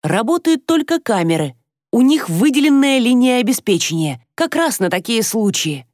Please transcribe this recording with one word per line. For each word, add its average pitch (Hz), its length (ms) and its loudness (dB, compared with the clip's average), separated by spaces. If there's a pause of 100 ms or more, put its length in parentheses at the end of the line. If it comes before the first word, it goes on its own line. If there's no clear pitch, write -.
Работают 269 600 0
только 330 340 0
камеры, 165 560 -2 (360)
У 233 100 2
них 285 280 2
выделенная 277 680 2
линия 247 400 2
обеспечения, 165 880 -2 (100)
как 330 200 -4
раз 320 240 -2
на 185 100 0
такие 208 340 -2
случаи. 180 720 -2